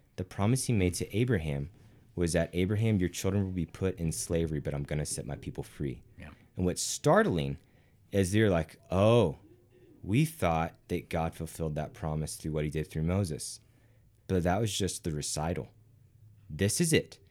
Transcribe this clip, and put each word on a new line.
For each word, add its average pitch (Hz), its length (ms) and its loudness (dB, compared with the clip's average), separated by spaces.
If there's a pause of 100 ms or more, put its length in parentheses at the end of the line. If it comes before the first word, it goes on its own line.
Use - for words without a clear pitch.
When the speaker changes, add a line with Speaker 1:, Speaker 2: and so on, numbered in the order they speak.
(160)
Speaker 1:
The 92 80 -4
promise 117 400 0
he - 80 0
made 92 220 4
to - 220 -6
Abraham 80 540 0 (460)
was 87 160 2
that, 82 200 2
"Abraham, 104 460 2
your 90 100 2
children 98 360 0
will 95 80 -4
be 90 140 -2
put - 340 -4
in 82 100 0
slavery, 80 480 -2
but 71 160 -4
I'm 71 80 -2
gonna 76 240 -2
set - 200 -8
my 69 100 -6
people - 260 -10
free." 67 400 -8 (160)
Speaker 2:
Yeah. - 120 -18 (260)
Speaker 1:
And 92 100 0
what's 87 160 0
startling 131 760 2 (520)
is 98 220 2
they're 107 180 6
like, 82 280 0 (120)
"Oh, 98 480 4 (640)
we 117 220 2
thought 82 500 0 (140)
that 87 200 -4
God 82 260 -2
fulfilled 80 420 -6
that 76 180 -6
promise 78 400 -4
through - 180 -6
what 76 120 -2
he 76 60 -2
did 76 180 -4
through 80 160 -2
Moses." 87 560 -2 (680)
But 92 160 2
that 90 180 2
was 110 160 -2
just - 280 -4
the 85 80 -2
recital. 76 560 -4 (840)
This 95 300 0
is 165 120 2
it. - 260 0 (120)